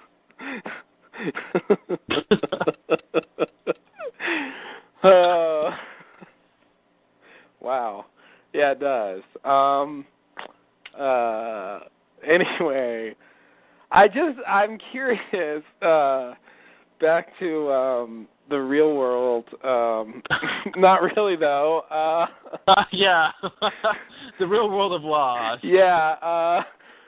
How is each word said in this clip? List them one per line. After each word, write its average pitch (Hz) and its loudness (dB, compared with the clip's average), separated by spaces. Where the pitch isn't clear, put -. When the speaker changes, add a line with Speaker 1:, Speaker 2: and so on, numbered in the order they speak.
Speaker 1:
<laughs> 262 -12
Uh, 175 6
wow. 117 -6
Yeah, 143 2
it 127 -6
does. 110 -4
Um, 139 2
uh, 113 -4
anyway, 135 0
I 196 8
just, 269 -2
I'm 208 0
curious, 190 -4
uh, 135 2
back 165 2
to, 156 -2
um, 120 -2
the 143 -2
real 147 2
world. 123 0
Um, 117 -2
<laughs> - -10
not 185 6
really, 196 0
though. 151 0
Uh, 165 0
Speaker 2:
<laughs> - -12
yeah. 180 2
<laughs> 208 -2
The 185 0
real 208 0
world 196 -2
of 165 -4
Lost. 123 -2
Speaker 1:
Yeah. 175 4
Uh, 170 0